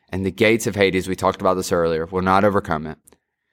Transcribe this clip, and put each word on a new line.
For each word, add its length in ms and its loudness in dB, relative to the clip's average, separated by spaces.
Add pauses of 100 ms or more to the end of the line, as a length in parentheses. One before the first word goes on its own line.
And 160 -6
the 40 0
gates 380 2
of 80 -4
Hades," 320 2
we 80 -2
talked 240 -2
about 140 2
this 180 -2
earlier, 340 0
"will 160 -4
not 220 4
overcome 440 0
it. 100 -12 (560)